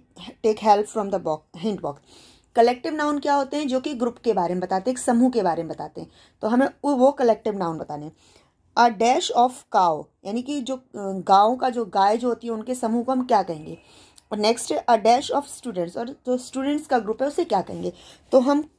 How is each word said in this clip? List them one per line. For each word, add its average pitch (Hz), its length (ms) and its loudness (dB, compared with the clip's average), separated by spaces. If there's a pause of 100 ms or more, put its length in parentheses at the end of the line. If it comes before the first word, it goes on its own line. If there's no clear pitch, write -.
(460)
take 214 180 0
help 208 300 4
from 202 180 -4
the 190 160 -2
box, 156 380 -8
hint 202 180 -4
box। 143 160 -8 (560)
कलेक्टिव 247 380 2
नाउन 294 260 -2
क्या 285 160 0
होते 277 220 -2
हैं? 302 100 -2
जो 262 120 0
कि 294 140 -6
ग्रुप 240 240 -4
के 226 160 0
बारे 180 200 0
में 180 80 -2
बताते 190 280 -2
हैं, 254 60 -2
एक - 80 -10
समूह 254 280 4
के 233 120 0
बारे 165 200 0
में 160 60 -10
बताते 156 320 -12
हैं, 165 80 -16 (320)
तो 220 60 -4
हमें 247 200 4 (160)
वो, 285 120 0
वो 254 160 4
कलेक्टिव 226 460 0
नाउन 165 200 -4
बताने 147 280 -10
हैं। 156 100 -16 (640)
A 240 140 6
dash 240 360 0 (100)
of 254 140 4 (240)
cow, 165 280 2 (220)
यानी 214 160 -6
कि 285 200 -6
जो, 262 140 -6
अ, 254 60 -14 (140)
गाँव 196 600 4
का 254 140 -2
जो 240 160 -4
गाय 196 320 2
जो 240 100 -2
होती 233 200 -4
है 233 60 -4
उनके 220 220 -6
समूह 233 280 -2
को 262 80 -4
हम 254 140 0
क्या 226 180 4
कहेंगे? 165 340 -10 (540)
और 214 60 -6
नेक्स्ट 220 340 0
है 302 140 2
a 233 120 4
dash 233 340 2
of 277 140 -2
students, 180 520 -8
और 233 120 -6 (160)
जो 254 120 0
स्टूडेंट्स 277 500 -4
का 254 120 2
ग्रुप 220 220 -4
है 269 60 0
उसे 294 180 -2
क्या 190 160 0
कहेंगे? 175 320 -8 (380)
तो 262 80 8
हम 285 220 2 (180)